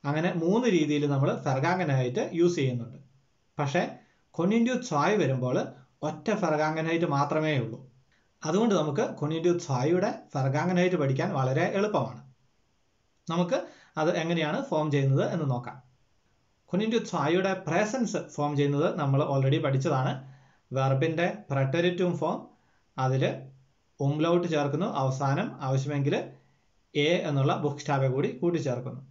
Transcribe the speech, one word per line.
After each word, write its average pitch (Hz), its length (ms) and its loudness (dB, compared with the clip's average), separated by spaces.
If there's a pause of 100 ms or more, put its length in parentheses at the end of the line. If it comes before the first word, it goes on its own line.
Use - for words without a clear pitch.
അങ്ങനെ 156 220 0 (120)
മൂന്ന് 220 340 2
രീതിയിൽ 147 280 2 (100)
നമ്മൾ 139 140 2 (180)
Vergangenheit 139 720 0 (220)
യൂസ് 175 200 4
ചെയ്യുന്നുണ്ട്. 120 380 -4 (600)
പക്ഷേ 147 240 0 (560)
conjunctive 233 500 2
zwei 156 220 2 (120)
വരുമ്പോൾ 131 340 0 (520)
ഒറ്റ 156 200 -6 (140)
Vergangenheit 160 640 0 (120)
മാത്രമേ 151 460 0
ഉള്ളൂ. 110 160 -8 (680)
അതുകൊണ്ട് 202 320 2
നമുക്ക് 151 240 0 (160)
conjunctive 160 460 0
zwei-യുടെ 165 440 2 (260)
Vergangenheit 175 680 2
പഠിക്കാൻ 139 260 0 (120)
വളരെ 135 260 2 (120)
എളുപ്പമാണ്. 202 420 -2 (1120)
നമുക്ക് 175 260 0 (420)
അത് 156 100 4 (120)
എങ്ങനെയാണ് 165 360 0 (120)
ഫോം 156 240 2
ചെയ്യുന്നത് 139 300 4 (100)
എന്ന് 160 180 -2
നോക്കാം. 120 240 -6 (920)
conjunctive 220 400 0
zwei-യുടെ 175 420 2 (140)
പ്രസൻസ് 208 520 0 (180)
ഫോം 147 220 -2
ചെയ്യുന്നത് 143 300 2 (140)
നമ്മൾ 135 180 2 (120)
already 135 340 2
പഠിച്ചതാണ്. 135 460 0 (640)
വെർബിൻ്റെ 147 500 2 (240)
preteritum 170 640 2 (100)
ഫോം, 165 160 -2 (680)
അതിൽ 131 180 2 (840)
umlaut 165 460 2
ചേർക്കുന്നു, 147 360 0 (140)
അവസാനം 139 440 0 (200)
ആവശ്യമെങ്കിൽ 139 480 0 (800)
എ 147 160 2 (180)
എന്നുള്ള 143 240 2 (100)
ബുക്സ്റ്റാബെ 139 520 0
കൂടി 151 140 0 (120)
കൂട്ടിച്ചേർക്കുന്നു. 135 600 -2 (100)